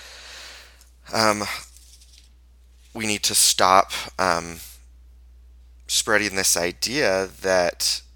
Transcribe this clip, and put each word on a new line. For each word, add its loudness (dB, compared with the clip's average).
um, 2
we -6
need -2
to -2
stop, 4
um, -2
spreading 0
this 2
idea 0
that, 0